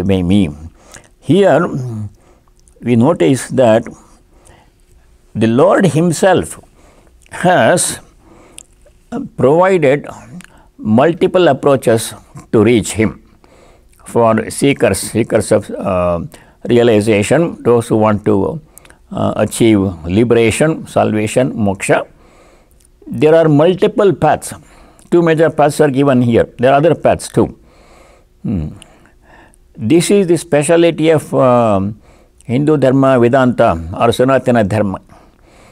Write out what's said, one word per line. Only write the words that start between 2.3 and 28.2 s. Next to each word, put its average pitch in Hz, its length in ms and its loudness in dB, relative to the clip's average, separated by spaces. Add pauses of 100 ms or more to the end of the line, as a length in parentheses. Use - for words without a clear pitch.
we 120 140 -2
notice 143 540 2
that 117 340 2 (1500)
the 113 140 0
Lord 175 380 2
himself 160 760 0 (720)
has 170 680 0 (1400)
provided 151 720 2 (720)
multiple 165 720 0
approaches 135 680 0 (380)
to 110 100 4
reach 110 300 2
him. 98 300 -4 (840)
For 113 460 0
seekers, 120 480 0
seekers 110 520 -4
of, 104 220 0
uh, 90 480 -4 (480)
realization, 117 960 0
those 117 240 0
who 117 80 0
want 107 300 0
to, 107 340 -2 (500)
uh, 107 240 -4
achieve 110 460 2 (240)
liberation, 117 840 0
salvation, 107 680 -2
moksha, 101 520 -2 (1000)
there 156 260 0
are 165 140 4
multiple 185 640 0
paths. 143 400 -2 (580)
Two 175 120 2
major 160 280 2
paths 147 300 0
are 151 100 2
given 131 320 0
here. 113 260 2 (100)
There 127 140 2
are 139 40 4
other 147 180 2
paths - 340 -2
too. - 300 -2 (840)